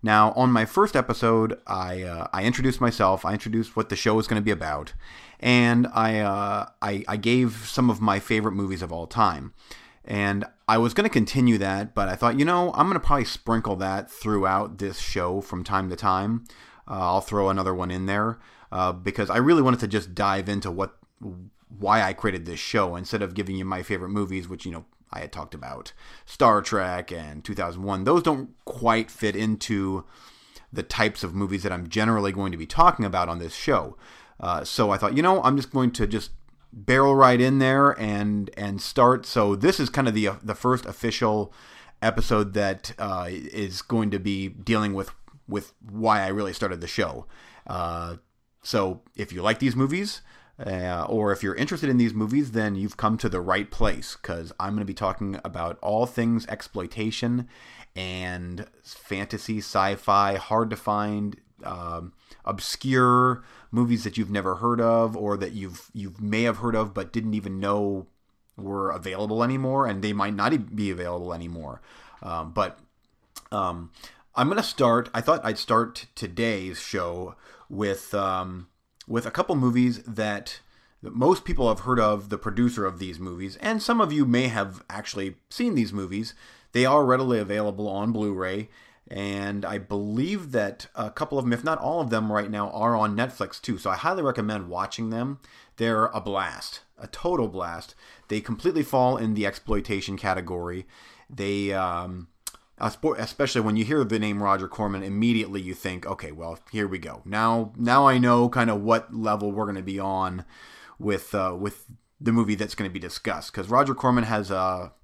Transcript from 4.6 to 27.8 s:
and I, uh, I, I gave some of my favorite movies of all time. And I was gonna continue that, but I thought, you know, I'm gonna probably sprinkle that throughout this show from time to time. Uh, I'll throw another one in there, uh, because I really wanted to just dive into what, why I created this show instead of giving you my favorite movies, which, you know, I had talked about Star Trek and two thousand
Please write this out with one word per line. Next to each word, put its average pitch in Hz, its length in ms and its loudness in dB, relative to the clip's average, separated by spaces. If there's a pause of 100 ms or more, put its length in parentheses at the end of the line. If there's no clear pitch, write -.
and 120 480 6
I, 110 320 2
uh, 101 480 0 (160)
I, 101 240 -4
I 107 100 -4
gave 117 480 2
some 123 240 4
of 101 100 0
my 101 200 2
favorite 107 320 0
movies 95 320 -2
of 85 80 -8
all 82 160 -8
time. 85 480 0 (500)
And 101 400 0 (220)
I 113 100 4
was 117 160 4
gonna 202 160 4
continue 120 480 4
that, 98 380 -2
but 98 140 0
I 92 60 -2
thought, 120 220 2
you 143 80 4
know, 175 300 2
I'm 160 100 4
gonna 196 140 0
probably 139 260 4
sprinkle 113 520 -2
that 95 340 -2
throughout 98 680 0
this 95 220 -4
show 92 420 -2
from 90 220 -8
time 95 260 -2
to 90 60 -6
time. 104 500 0 (420)
Uh, - 60 -10
I'll 92 280 2
throw 101 280 2
another 95 240 0
one 90 160 -4
in 92 160 -4
there, 104 320 0 (340)
uh, 92 200 0
because 95 400 -4
I 98 60 2
really 147 260 6
wanted 123 160 4
to 113 80 -2
just 95 260 -2
dive 98 340 0
into 101 220 -2
what, 98 260 -4 (840)
why 104 240 6
I 95 120 2
created 92 340 -2
this 85 120 -8
show 92 360 0
instead 90 260 -4
of 92 140 -4
giving 95 200 -4
you 95 80 -4
my 92 200 -4
favorite 92 260 -4
movies, 95 400 -4
which, 90 160 -12
you 90 60 -8
know, 82 140 -12 (280)
I 87 60 -10
had 82 120 -10
talked - 220 -12
about 67 400 -14 (320)
Star 107 380 6
Trek 90 480 -2
and 76 320 -12
two 104 100 -8
thousand 90 300 -6